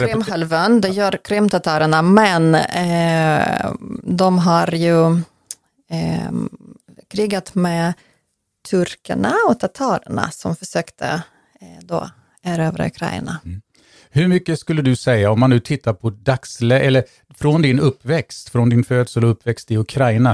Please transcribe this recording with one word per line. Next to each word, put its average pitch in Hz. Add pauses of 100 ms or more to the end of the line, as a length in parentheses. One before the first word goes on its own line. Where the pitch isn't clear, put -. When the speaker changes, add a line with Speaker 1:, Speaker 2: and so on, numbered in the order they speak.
Speaker 1:
repet-, 220
Speaker 2:
Krimhalvön, 175
det 190
Speaker 1:
Ja. 190
Speaker 2:
gör 196
krimtatarerna, 165
men, 175
eh, 165 (320)
de 185
har 170
ju, 165 (760)
eh, 165 (800)
krigat 202
med 170 (760)
turkarna - (160)
och 247
tatarerna -
som -
försökte, - (380)
eh, 185 (180)
då 175 (340)
erövra 165
Ukraina. -
Speaker 1:
Mm. 90 (520)
Hur 165
mycket 180
skulle 156
du 127
säga, 107
om 110
man 131
nu 123
tittar 120
på 113
dagslä-, 123
eller 131 (320)
från 151
din 135
uppväxt, 143
från 120
din 120
födsel 123
och 117
uppväxt -
i 110
Ukraina, 117